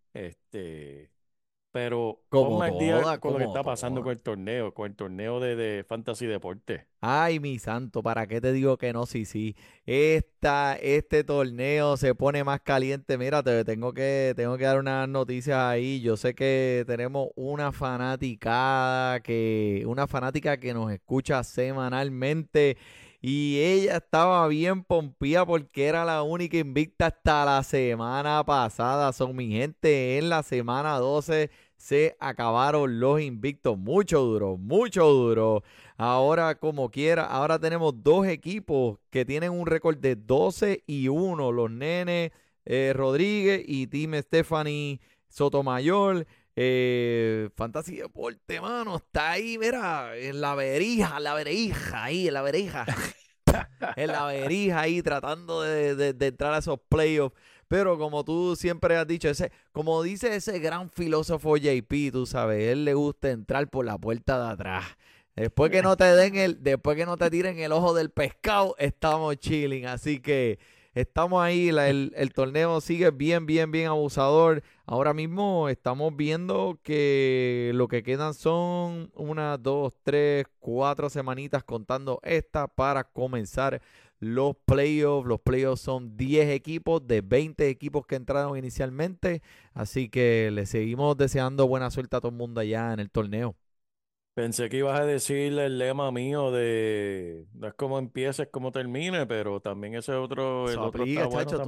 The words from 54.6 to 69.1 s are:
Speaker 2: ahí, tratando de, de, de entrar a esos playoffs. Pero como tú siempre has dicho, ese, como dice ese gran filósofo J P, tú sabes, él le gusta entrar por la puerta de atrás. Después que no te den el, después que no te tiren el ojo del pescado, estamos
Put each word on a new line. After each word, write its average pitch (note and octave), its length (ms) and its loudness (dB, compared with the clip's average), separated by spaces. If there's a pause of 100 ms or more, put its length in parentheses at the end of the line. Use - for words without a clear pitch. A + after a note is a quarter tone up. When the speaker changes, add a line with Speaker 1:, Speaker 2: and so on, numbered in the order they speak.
Speaker 2:
ahí, E3 200 0
tratando D#3+ 640 -4
de, D3+ 320 0
de, C#3 180 0
de C3 140 -2
entrar C#3+ 280 -2
a D#3 40 0
esos D3+ 300 -4
playoffs. D#3 480 2 (320)
Pero F#3 300 2
como D3+ 260 -4
tú E3+ 320 -2
siempre E3+ 400 0
has E3 100 0
dicho, E3 220 -2
ese, D3 240 -2 (180)
como D#3+ 320 -2
dice G3+ 320 -2
ese G3 240 -4
gran E3+ 320 -4
filósofo D#3 600 0
J D3 180 4 (180)
P, C#3+ 240 0
tú B2+ 160 -2
sabes, A2 460 0
él D3 120 0
le C#3+ 100 4
gusta C#3+ 360 0
entrar B2+ 380 -2
por B2+ 160 -4
la G#2+ 120 -4
puerta A2+ 480 -2
de A2+ 80 -6
atrás. F#2+ 320 -8 (520)
Después B2 340 2
que F#3 120 4
no F#3+ 140 4
te F#3 80 6
den F#3 300 8
el, F#3 300 0
después C#3 320 2
que E3+ 100 -2
no F3 100 -4
te E3+ 140 2
tiren F3 300 -2
el D#3 100 -4
ojo E3+ 240 4
del D#3+ 160 0
pescado, G3 680 0
estamos D3+ 580 0